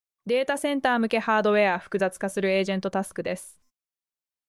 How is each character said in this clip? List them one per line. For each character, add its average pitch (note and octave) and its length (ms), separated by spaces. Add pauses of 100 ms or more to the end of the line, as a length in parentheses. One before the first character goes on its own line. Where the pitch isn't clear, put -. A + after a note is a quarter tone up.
(260)
デ B3 160
ー - 20
タ C#4+ 120
セ C#4+ 160
ン C#4 80
タ B3+ 140
ー A#3+ 60
向 A3+ 80
け A3+ 100
ハ A3 220
ー - 20
ド G#3 100
ウ G#3 40
ェ G3+ 180
ア E3+ 60
複 - 180
雑 F#3+ 200
化 G3 120
す G3+ 100
る F#3+ 120
エ F#3+ 80
ー F#3+ 40
ジ G3 80
ェ F#3+ 40
ン F#3+ 40
ト F#3+ 100
タ F#3+ 120
ス - 100
ク - 120
で F3+ 100
す。 - 240 (920)